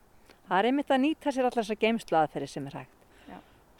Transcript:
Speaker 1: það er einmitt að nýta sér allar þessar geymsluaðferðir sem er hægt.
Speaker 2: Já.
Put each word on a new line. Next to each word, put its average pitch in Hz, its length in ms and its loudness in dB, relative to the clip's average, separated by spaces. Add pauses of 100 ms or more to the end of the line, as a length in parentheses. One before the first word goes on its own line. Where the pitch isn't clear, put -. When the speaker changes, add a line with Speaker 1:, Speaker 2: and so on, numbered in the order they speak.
(480)
Speaker 1:
það 180 100 2
er 220 120 4
einmitt 277 200 0
að 262 140 4
nýta 294 280 -2
sér 254 120 0
allar 247 160 0
þessar 214 220 -4
geymsluaðferðir 160 720 0
sem 139 120 -8
er 139 140 -12
hægt. - 260 -20 (220)
Speaker 2:
Já. - 80 -18 (440)